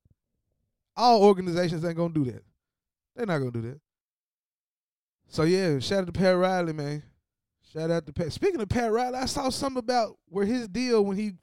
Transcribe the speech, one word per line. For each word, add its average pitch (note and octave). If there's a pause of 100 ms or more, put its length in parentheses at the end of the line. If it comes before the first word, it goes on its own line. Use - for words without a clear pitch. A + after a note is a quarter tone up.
(960)
all A3+
organizations F3+
ain't E3+
gonna E3+
do D3
that. G#2 (720)
They're A#3+
not E3+
gonna B2+
do A#2
that. B2+ (1500)
So, -
yeah, F3
shout G3
out F3+
to F3
Pat F#3
Riley, F3+
man. D3 (680)
Shout D#3+
out E3+
to D3+
Pat. D#3+
Speaking F4
of G3
Pat A3+
Riley, B3
I C4
saw C4+
something C4
about A#3
where G3
his A#3
deal A3+
when G3
he G#3+ (100)